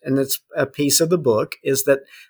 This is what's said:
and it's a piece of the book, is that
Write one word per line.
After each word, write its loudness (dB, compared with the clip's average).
and 0
it's -2
a 0
piece 0
of 2
the 2
book, 0
is -2
that 2